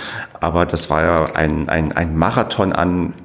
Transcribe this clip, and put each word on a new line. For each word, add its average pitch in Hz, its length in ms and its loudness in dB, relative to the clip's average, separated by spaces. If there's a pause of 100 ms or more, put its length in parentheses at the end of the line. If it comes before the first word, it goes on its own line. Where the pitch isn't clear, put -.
(400)
Aber 82 240 2
das - 240 0
war 76 140 2
ja 82 220 4 (100)
ein, 78 340 0
ein, 78 240 0
ein 82 240 -2
Marathon 98 560 0
an 90 400 0 (120)